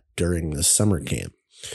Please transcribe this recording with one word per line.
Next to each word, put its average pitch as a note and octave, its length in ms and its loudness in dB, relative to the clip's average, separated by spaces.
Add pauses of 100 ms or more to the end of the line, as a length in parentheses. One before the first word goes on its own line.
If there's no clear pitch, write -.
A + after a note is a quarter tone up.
(160)
during E2+ 360 0
the C#2 120 -4
summer G#2 380 4
camp. - 320 -6 (420)